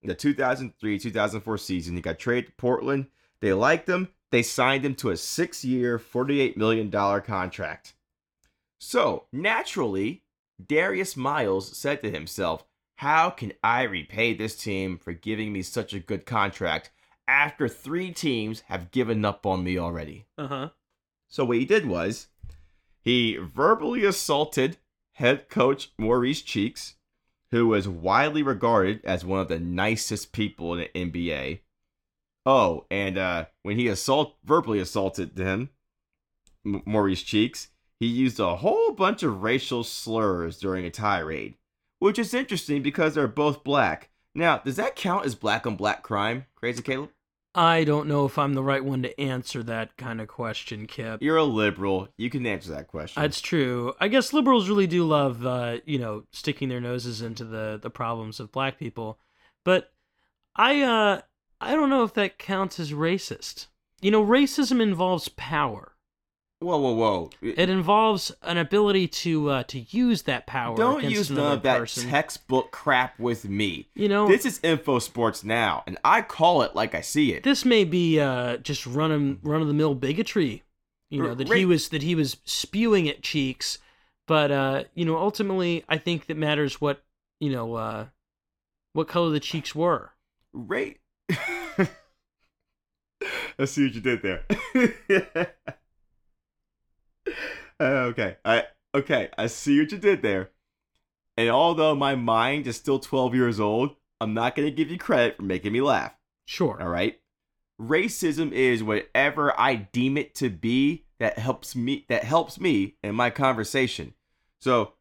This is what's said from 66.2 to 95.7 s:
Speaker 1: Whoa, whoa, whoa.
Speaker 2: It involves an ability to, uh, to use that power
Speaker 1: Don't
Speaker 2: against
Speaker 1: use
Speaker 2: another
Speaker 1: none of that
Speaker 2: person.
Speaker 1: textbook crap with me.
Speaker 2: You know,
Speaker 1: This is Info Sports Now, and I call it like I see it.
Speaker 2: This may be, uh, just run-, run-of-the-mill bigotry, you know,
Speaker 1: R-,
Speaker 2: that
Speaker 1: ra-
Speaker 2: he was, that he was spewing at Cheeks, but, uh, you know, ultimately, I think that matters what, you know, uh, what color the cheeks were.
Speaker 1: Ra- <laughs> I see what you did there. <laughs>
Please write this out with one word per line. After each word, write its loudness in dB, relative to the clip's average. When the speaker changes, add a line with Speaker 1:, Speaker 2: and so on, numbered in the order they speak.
Speaker 1:
Whoa, 0
whoa, 2
whoa. 2
Speaker 2:
It 0
involves 2
an -2
ability 2
to, 0
uh, 0
to -10
use 0
that -4
power -4
Speaker 1:
Don't 2
Speaker 2:
against 0
Speaker 1:
use 0
Speaker 2:
another 0
Speaker 1:
none 2
of -8
that 4
Speaker 2:
person. -6
Speaker 1:
textbook 0
crap 0
with -2
me. -2
Speaker 2:
You 2
know, 4
Speaker 1:
This 6
is -4
Info 2
Sports -2
Now, 0
and -8
I 6
call 4
it -2
like 0
I 0
see 2
it. -4
Speaker 2:
This 2
may 6
be, 4
uh, 0
just -8
run-, 0
run-of-the-mill 2
bigotry, -2
you -2
know, -2
Speaker 1:
R-, -6
Speaker 2:
that -4
Speaker 1:
ra- 4
Speaker 2:
he 6
was, 4
that -4
he 0
was 0
spewing 2
at -6
Cheeks, -4
but, 4
uh, 0
you -2
know, 2
ultimately, 0
I 0
think -4
that -8
matters 0
what, -2
you -2
know, -6
uh, -6
what -2
color 2
the 2
cheeks -6
were. 0
Speaker 1:
Ra- -4
<laughs> -
I 0
see 2
what -2
you -8
did 0
there. -4
<laughs> 2